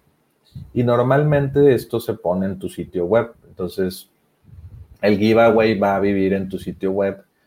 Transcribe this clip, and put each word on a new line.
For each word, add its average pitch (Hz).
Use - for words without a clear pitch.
Y 123
normalmente 139
esto 113
se 107
pone 92
en 95
tu 95
sitio 87
web. 113
Entonces, 92
el 104
giveaway 110
va 101
a 95
vivir 98
en 95
tu 92
sitio 95
web 98